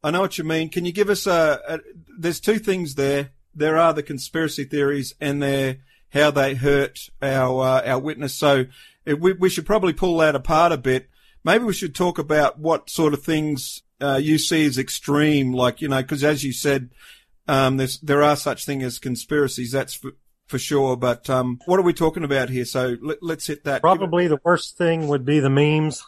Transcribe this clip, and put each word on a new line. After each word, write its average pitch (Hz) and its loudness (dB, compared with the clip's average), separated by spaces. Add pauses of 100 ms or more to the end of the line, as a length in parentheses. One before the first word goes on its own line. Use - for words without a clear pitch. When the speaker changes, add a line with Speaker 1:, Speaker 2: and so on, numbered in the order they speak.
Speaker 1:
I 151 -2
know 180 0
what 190 -4
you 165 -6
mean. 160 -2
Can 175 -6
you 175 -4
give 202 0
us 196 -2
a, 165 2
a, 160 -6 (400)
there's 165 -4
two 214 0
things 185 -4
there. 139 -2 (240)
There 156 2
are 165 4
the 151 -4
conspiracy 147 -6
theories 143 -2
and 143 -4
there, 139 -2 (360)
how 147 4
they 139 0
hurt 139 0 (120)
our, 131 0
uh, 131 2
our 127 0
witness. 143 -6
So 139 2 (360)
it, 151 -2
we, 185 4
we 185 2
should 170 -4
probably 190 2
pull 175 0
that 156 4
apart 160 2
a 156 0
bit. 127 -2 (340)
Maybe 226 2
we 208 0
should 160 -6
talk 175 -2
about 151 2
what 156 -2
sort 156 2
of 143 -4
things, 151 -4 (180)
uh, 139 0
you 151 2
see 156 2
as 131 0
extreme, 143 0
like, 123 0
you 151 -4
know, 131 0
'cause 139 -4
as 143 0
you 131 -4
said, 139 -2 (580)
um, 135 2
there's, 131 -4
there 143 2
are 147 4
such - -6
thing 139 -6
as 127 -6
conspiracies, 127 -4
that's 135 -4
for, - -14 (360)
for 139 -6
sure. 135 0
But, 123 -2
um, 127 -2
what 180 2
are 190 2
we 175 2
talking 165 -2
about 139 -2
here? 127 -4
So 127 -2
let, 151 -8
let's 165 -6
hit 147 -8
that. 139 -2
Speaker 2:
Probably 175 2
the 151 0
worst - 0
thing 165 0
would 139 0
be 147 2
the 135 2
memes. 151 2